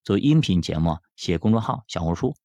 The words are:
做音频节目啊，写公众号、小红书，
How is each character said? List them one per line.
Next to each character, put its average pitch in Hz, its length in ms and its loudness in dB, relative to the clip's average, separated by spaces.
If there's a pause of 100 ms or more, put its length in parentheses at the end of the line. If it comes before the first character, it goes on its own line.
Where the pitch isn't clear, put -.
做 101 160 0
音 151 220 4
频 90 220 0
节 80 160 -4
目 82 140 2
啊， 78 80 -8 (160)
写 87 200 -2
公 107 160 0
众 113 80 2
号、 123 260 -6
小 - 140 -8
红 85 160 -2
书， 135 180 -4 (100)